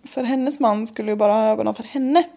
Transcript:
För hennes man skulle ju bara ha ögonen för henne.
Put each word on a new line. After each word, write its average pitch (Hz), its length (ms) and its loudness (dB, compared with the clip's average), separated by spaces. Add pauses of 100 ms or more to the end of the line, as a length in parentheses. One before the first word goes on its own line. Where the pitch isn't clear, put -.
För - 180 -6
hennes 262 380 -2
man 220 260 2
skulle 214 260 -6
ju 208 40 -2
bara 208 160 4
ha 220 140 2
ögonen 214 280 0
för 226 80 -10
henne. 277 420 0 (120)